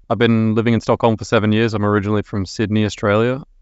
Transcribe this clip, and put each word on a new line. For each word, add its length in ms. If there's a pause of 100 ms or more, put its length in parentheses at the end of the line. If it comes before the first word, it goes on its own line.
(100)
I've 80
been 380
living 180
in 60
Stockholm 360
for 80
seven 280
years. 200
I'm 140
originally 360
from 220
Sydney, 400
Australia. 560 (220)